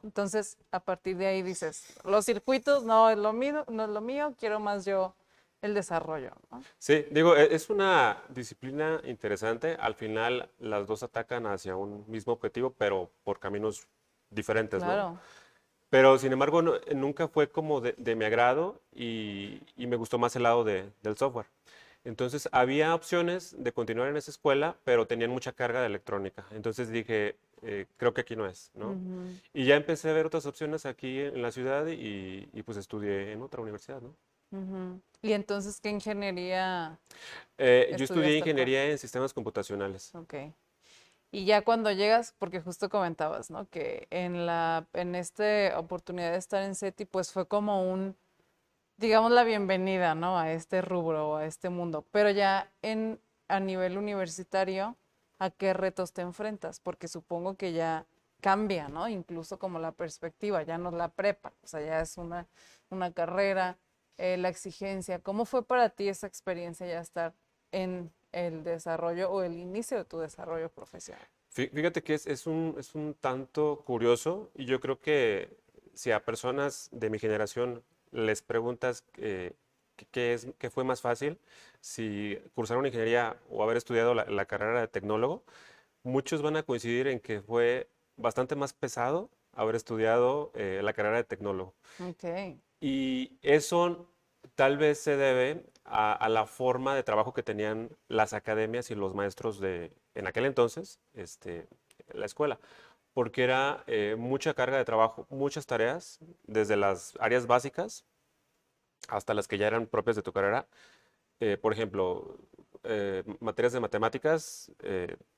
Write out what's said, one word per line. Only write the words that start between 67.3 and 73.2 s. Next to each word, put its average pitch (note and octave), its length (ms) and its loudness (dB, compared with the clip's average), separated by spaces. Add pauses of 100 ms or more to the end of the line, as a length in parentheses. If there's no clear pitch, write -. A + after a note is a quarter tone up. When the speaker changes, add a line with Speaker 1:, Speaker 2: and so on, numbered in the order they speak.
Speaker 1:
en F#3 400 -4 (200)
el E3+ 320 -4
desarrollo E3+ 680 -2
o F#3+ 100 0
el E3+ 160 -4
inicio G3+ 400 -6
de F3+ 80 -4
tu E3 140 -10
desarrollo D#3+ 500 -6
profesional? - 540 -18 (260)
Speaker 2:
Fí-, B2+ 240 -4
fíjate D#3+ 300 0
que D#3 100 0
es, D3+ 140 -2
es C3+ 180 -6
un, D#3+ 320 -2
es - 160 -14
un D3+ 220 -6
tanto C#3+ 680 -2